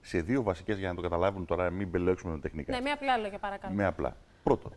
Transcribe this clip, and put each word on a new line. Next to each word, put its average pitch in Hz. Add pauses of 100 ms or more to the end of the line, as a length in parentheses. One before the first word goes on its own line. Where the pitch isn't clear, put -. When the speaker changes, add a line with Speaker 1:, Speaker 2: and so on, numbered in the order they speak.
Speaker 1:
Σε -
δύο 120
βασικές, 101
για 95
να 87
το 87
καταλάβουν 90
τώρα, 87
μην 95
μπελέξουμε 90
με 76
τεχνικά. 78
Speaker 2:
Ναι, 247
με 277
απλά 277
λόγια, 208
παρακαλώ. 196
Speaker 1:
Με 202
απλά. 67 (260)
Πρώτον, -